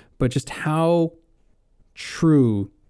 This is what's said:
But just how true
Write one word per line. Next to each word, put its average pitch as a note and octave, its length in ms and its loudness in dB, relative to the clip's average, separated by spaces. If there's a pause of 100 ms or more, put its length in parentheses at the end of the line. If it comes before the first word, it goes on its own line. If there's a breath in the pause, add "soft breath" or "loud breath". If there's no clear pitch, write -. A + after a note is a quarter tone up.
(180 loud breath)
But B2+ 120 0
just - 200 -4
how E3 640 0 (800)
true B2 760 0 (200)